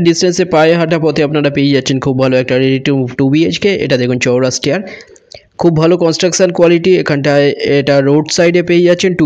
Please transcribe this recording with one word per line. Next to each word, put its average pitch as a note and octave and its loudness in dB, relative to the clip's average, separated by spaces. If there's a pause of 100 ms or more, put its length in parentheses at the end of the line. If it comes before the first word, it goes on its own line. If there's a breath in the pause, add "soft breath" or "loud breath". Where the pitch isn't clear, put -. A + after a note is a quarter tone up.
ডিস্টেন্সে F3+ 0
পায়ে D#3+ 4
হাঁটা E3 0
পথে D#3 0
আপনারা D3 -2
পেয়ে C#3 2
যাচ্ছেন C3+ -2
খুব C3+ 0
ভালো C3 2
একটা B2+ -2
ready C3+ 0
to D3 0
move B2 -4
টু C#3 0
বিএইচকে। E3+ 0 (140)
এটা C3 0
দেখুন B2 -2
চৌরাস্তিয়ার, C3 -2 (800 loud breath)
খুব E3+ 2
ভালো E3 2
কনস্ট্রাকশন E3+ 0
কোয়ালিটি। F3 2 (100)
এখানটায় C#3+ 0 (320)
এটা C#3 0 (140)
রোড D3+ 2 (120)
সাইডে F3 2
পেয়ে F3 2
যাচ্ছেন F3 0
টু D#3 2